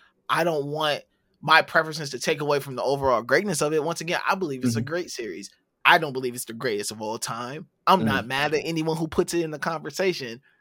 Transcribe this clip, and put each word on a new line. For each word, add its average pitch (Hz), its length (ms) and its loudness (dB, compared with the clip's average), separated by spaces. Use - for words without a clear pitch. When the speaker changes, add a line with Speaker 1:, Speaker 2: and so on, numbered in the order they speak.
Speaker 1:
I 143 160 2
don't 156 220 0
want 147 360 -2
my 156 220 8
preferences 156 480 0
to - 80 -8
take 151 240 -2
away 143 180 2
from 135 160 -10
the 123 60 -4
overall 135 400 2
greatness 156 400 2
of 151 100 0
it. 156 100 2
Once 165 200 -4
again, 165 260 -2
I 180 60 2
believe 147 280 -4
it's 120 140 2
a 117 40 0
Speaker 2:
Mm-hmm. 117 100 -4
Speaker 1:
great 170 200 -4
series. 101 400 -10
I 165 100 8
don't 156 160 0
believe 127 220 -4
it's 120 100 -8
the - 80 -12
greatest 113 380 -4
of 107 100 -12
all 110 180 -4
time. 123 500 -8
I'm 185 180 4
not 202 200 0
Speaker 2:
Mm-hmm. 113 40 -10
Speaker 1:
mad 143 260 0
at 147 100 2
anyone 160 340 -2
who 160 100 -2
puts 170 240 0
it 170 100 0
in 160 80 -4
the 151 80 -8
conversation. 151 840 -4